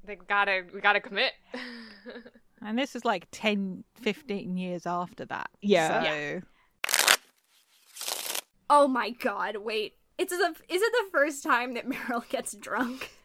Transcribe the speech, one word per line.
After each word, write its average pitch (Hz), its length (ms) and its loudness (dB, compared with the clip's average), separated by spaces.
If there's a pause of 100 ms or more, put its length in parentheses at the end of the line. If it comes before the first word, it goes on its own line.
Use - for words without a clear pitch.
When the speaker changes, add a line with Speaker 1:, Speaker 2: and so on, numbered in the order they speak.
Speaker 1:
they 202 140 -12
gotta, 196 460 2 (100)
we 196 80 -10
gotta 202 180 6
commit. 220 320 0 (220)
<laughs> 233 1080 -16
Speaker 2:
And 214 160 -4
this 277 160 0
is, 240 120 -8
like, 202 260 0
ten, 196 540 -2 (100)
fifteen 202 640 -4
years 180 280 -6
after 175 400 -4
that. - 240 -8 (120)
Speaker 3:
Yeah. 170 420 4
Speaker 2:
So - 60 0
Speaker 1:
Yeah. 151 300 -4 (2250)
Speaker 4:
Oh 285 180 8
my 233 240 0
god, 202 460 -4
wait. 214 360 -4 (240)
It's 359 180 -2
the, 349 180 2 (140)
is 359 140 0
it 440 100 4
the 453 200 0
first 294 320 2
time 254 320 0
that 226 140 -6
<laughs> - 0 -
Meryl 247 400 -4
gets - 240 -4
drunk? 240 580 -4 (140)